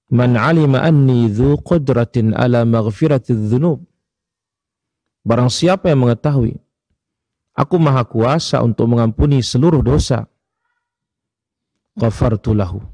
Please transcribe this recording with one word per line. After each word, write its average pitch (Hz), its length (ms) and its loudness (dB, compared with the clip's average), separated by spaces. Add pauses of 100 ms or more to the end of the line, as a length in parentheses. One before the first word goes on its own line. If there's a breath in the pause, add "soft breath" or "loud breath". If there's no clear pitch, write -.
(120)
"Man 123 280 2
alima 143 440 2
anni 135 460 2
dzu 135 340 0
qudratin 120 720 0
ala 120 300 0
maghfiratidz 113 880 -2
dzunub." 139 320 -2 (1400)
Barang 120 240 2
siapa 180 400 0
yang 131 160 2
mengetahui 123 480 -2 (1040)
aku - 240 -2
maha 135 240 2
kuasa 127 560 -2
untuk 113 240 0
mengampuni 120 560 0
seluruh 131 400 0
dosa, 120 480 -2 (1700)
ghafartu 113 560 -2
lahu. 95 260 -2 (140)